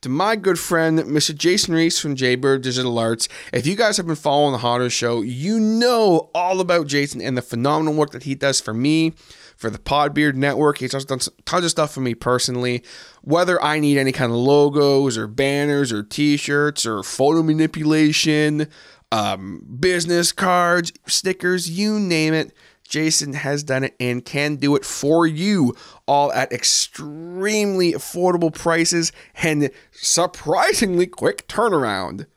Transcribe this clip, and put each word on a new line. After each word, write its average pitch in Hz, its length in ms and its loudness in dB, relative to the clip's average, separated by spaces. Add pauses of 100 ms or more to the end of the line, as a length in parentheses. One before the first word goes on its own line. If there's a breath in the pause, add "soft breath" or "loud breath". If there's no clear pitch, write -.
to 131 80 -10
my 185 260 0
good 185 240 0
friend, 160 480 2
Mister 151 260 0
Jason 165 420 0
Reese 165 260 2
from 143 160 -4
Jaybird 131 460 2
Digital 123 360 -2
Arts. 113 300 -2 (240 loud breath)
If 120 160 0
you 196 80 0
guys 214 200 2
have 180 120 -4
been 156 80 -2
following 147 340 2
the 127 80 -2
Honda 120 320 0
Show, 117 320 0
you 143 380 -2
know 220 720 4
all 180 260 0
about 175 280 2
Jason 143 320 -2
and 127 160 -4
the 123 60 -2
phenomenal 151 520 0
work 151 160 0
that - 140 -16
he 139 100 -6
does 139 260 0
for 110 140 -8
me, 160 400 2 (420 loud breath)
for 110 140 -6
the 110 80 -12
Podbeard 147 560 0
Network. 143 440 0
He's 127 140 -6
also 135 140 -6
done 131 140 -4
s-, - 80 -4 (160)
tons 180 200 -2
of 165 60 0
stuff 151 240 -2
for 135 60 -8
me 123 160 -2
personally. 123 680 -2 (400 loud breath)
Whether 175 400 2
I 151 160 0
need 143 180 4
any 135 140 2
kind 127 220 -2
of 117 60 0
logos 139 760 4
or 110 120 -6
banners 139 640 0
or 104 100 -4
t-shirts 147 840 0
or 107 200 -4
photo 156 400 2
manipulation, 151 1200 2 (460 loud breath)
um, 98 520 -4 (140)
business 175 540 0
cards, 175 600 2 (140)
stickers, 180 640 -2
you 208 300 -2
name 160 340 2
it, 156 180 -2 (360 soft breath)
Jason 151 460 -2
has 143 280 -4
done 135 220 -2
it 131 160 -8
and 123 240 -4
can 147 320 -4
do 143 180 2
it - 80 2
for 165 440 0
you, 160 480 2 (320 loud breath)
all 143 260 2
at 131 200 -2
extremely 180 1400 -2
affordable 175 640 0
prices 165 580 0 (300 loud breath)
and 151 280 0 (220 loud breath)
surprisingly 180 1120 0
quick - 420 -4
turnaround. 117 760 -2 (120)